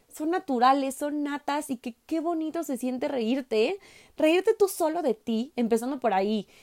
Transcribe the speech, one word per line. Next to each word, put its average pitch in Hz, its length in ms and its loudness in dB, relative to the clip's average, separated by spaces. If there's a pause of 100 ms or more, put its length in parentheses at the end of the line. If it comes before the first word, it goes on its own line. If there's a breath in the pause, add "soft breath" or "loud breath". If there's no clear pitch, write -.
son 311 220 -4
naturales, 269 680 2
son 294 280 -4
natas 285 460 -4
y 269 60 -4
que 233 200 -10 (100)
qué 320 160 -4
bonito 320 420 -4
se 277 140 -4
siente 254 320 -4
reírte, 226 580 0
¿eh? 392 120 -4 (360 loud breath)
Reírte 339 380 4
tú 403 160 4
solo 330 320 -2
de 240 140 0
ti, 233 420 -4
empezando 240 420 0
por 214 140 0
ahí. 202 340 0 (160 soft breath)